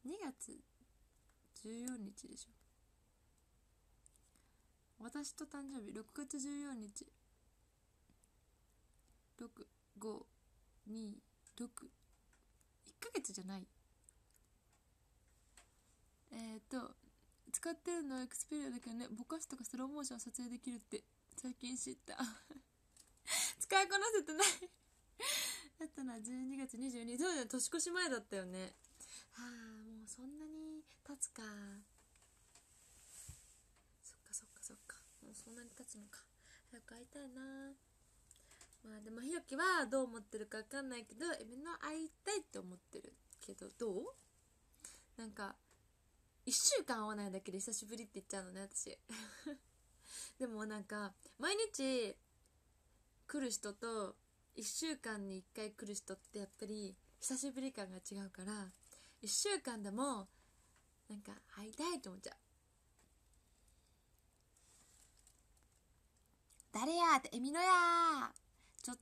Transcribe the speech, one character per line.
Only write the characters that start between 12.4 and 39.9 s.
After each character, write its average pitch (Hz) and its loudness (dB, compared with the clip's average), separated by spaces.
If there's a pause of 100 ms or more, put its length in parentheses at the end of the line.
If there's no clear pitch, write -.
一 - -20
ヶ 453 -6
月 262 0
じ 190 -6
ゃ - -8
な 190 -4
い。 185 -8 (2750)
え 226 -6
ー 208 -10 (100)
と、 - -4 (560)
使 - 0
っ 339 0
て 349 0
る 339 0
の 269 -2
は 254 0
Xperia 277 -2
だ 247 -4
け 247 -8
ど 226 -4
ね、 240 -4
ぼ 214 -8
か 320 -4
し - -6
と 269 -6
か 254 -10
ス - -6
ロ 254 0
ー - -2
モ 294 -4
ー - -2
シ 262 -2
ョ - -6
ン - -8
撮 233 -6 (100)
影 240 -4
で 247 -6
き 254 -4
る 240 -6
っ - -8
て - -6 (340)
最 254 -4
近 247 -4
知 262 -2
っ 254 -6
た。 - -6
<laughs> 254 4 (1300)
使 381 8
い 392 6
こ 381 4
な 427 6
せ 392 6
て 311 -2
な 339 6
い。 403 10 (720)
<laughs> - -2
だ 320 -2
っ 302 -6
た 277 -6
の 254 -4
は 226 -8
十 233 -6
二 262 -4
月 262 -6
二 262 -2
十 240 -4
二。 240 -2
そ 311 4
う - 6
だ 339 2
よ 269 2
ね、 220 -4
年 254 2
越 330 2
し 339 2
前 359 4
だ 247 4
っ - -4
た 196 -4
よ 185 -2
ね。 185 -6 (560)
は 240 -12
あ、 247 -8 (360)
も 220 -12
う - -12
そ 233 -10
ん 277 -8
な 311 -8
に 311 -8 (200)
経 285 -10
つ - 0
か。 220 -12 (2500)
そ - -14
っ - -20
か - -12
そ - -2
っ - -20
か - -16
そ - -8
っ - -16 (100)
か。 - -14 (180)
も 220 -16
う 214 -14
そ - -14
ん 226 -14
な 240 -12
に 233 -16
経 - -16
つ - -12
の 208 -14
か。 - -16 (480)
早 233 -16
く - -16
会 240 -12
い 254 -16
た 285 -10
い 269 -10
な。 269 -10 (1120)
ま 220 -12
あ 208 -10
で 214 -12
も、 226 -6
ひ 277 -2
ろ 339 -2
き - -6
は 330 6
ど 262 6